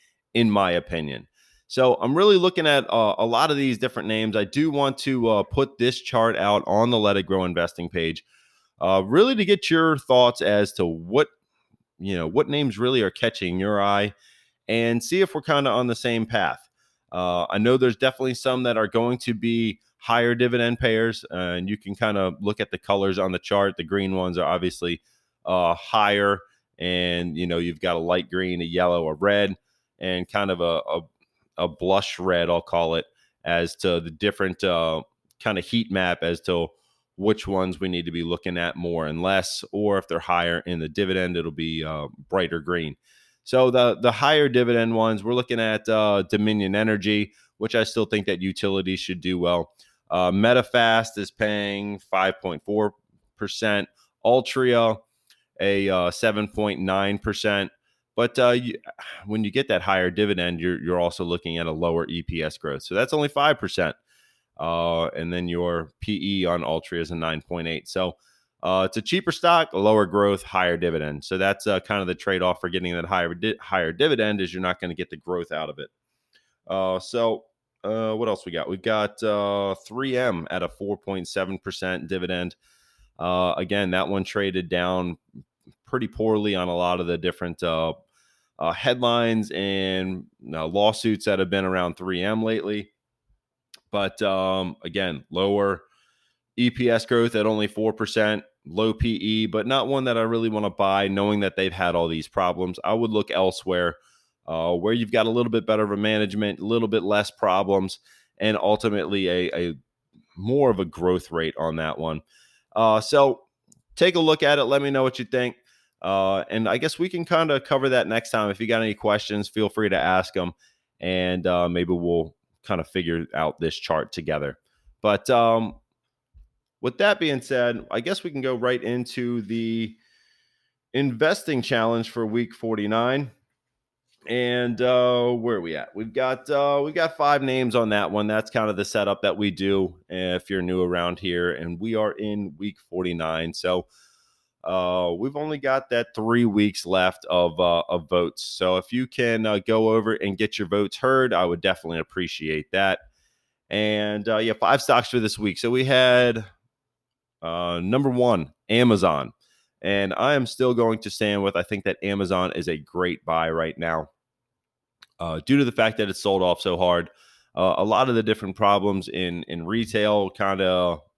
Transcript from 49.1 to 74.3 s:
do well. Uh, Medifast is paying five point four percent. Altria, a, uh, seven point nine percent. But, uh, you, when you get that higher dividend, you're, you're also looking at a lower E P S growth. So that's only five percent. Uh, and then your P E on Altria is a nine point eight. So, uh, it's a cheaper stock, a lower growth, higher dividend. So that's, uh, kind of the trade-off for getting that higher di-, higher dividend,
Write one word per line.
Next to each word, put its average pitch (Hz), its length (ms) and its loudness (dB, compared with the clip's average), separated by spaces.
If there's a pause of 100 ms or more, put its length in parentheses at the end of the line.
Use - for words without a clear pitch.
do 90 180 -2
well. 87 320 0 (400)
Uh, 90 200 2
Medifast 113 840 4
is 101 140 -6
paying 101 680 -4
five 95 420 0
point 85 220 -6
four 104 300 0 (440)
percent. 104 520 -2 (340)
Altria, 117 760 4 (600)
a, 98 300 0
uh, 90 220 2
seven 104 360 0
point 104 320 -2
nine 98 400 0
percent. 101 520 -2 (440)
But, 120 240 0
uh, 123 120 6
you, 123 240 -2 (500)
when 107 180 -2
you 101 80 -2
get 135 160 0
that 92 140 2
higher 92 280 2
dividend, 90 500 0
you're, 87 220 -2
you're 87 180 0
also 87 240 -2
looking 85 340 -4
at 85 80 -4
a 82 60 -4
lower 82 360 -2
E 85 160 -6
P 82 180 -6
S 76 160 -6
growth. 69 260 -8
So - 120 -6
that's 123 180 0
only 147 140 2
five 147 320 2
percent. 87 360 -2 (640)
Uh, 82 480 0
and 82 260 -6
then 87 140 -4
your 85 440 -4 (100)
P 98 400 -2
E 90 40 0
on 87 160 0
Altria 80 380 -4
is 82 120 -6
a 85 40 -6
nine 80 260 -4
point 85 260 -8
eight. 80 200 -6
So, 92 260 -2 (480)
uh, 95 280 2
it's - 80 -8
a 110 40 -2
cheaper - 300 -2
stock, 170 400 2
a - 60 -4
lower 104 280 4
growth, 101 380 2
higher 90 320 0
dividend. 78 480 -2
So 95 140 -4
that's, 98 280 0
uh, 98 140 0
kind 101 220 -4
of 92 60 -6
the 90 80 -2
trade-off 90 440 0
for 92 80 -4
getting 90 260 -4
that 85 120 -4
higher 87 280 -2
di-, 101 280 -4
higher 87 320 -2
dividend, 107 480 0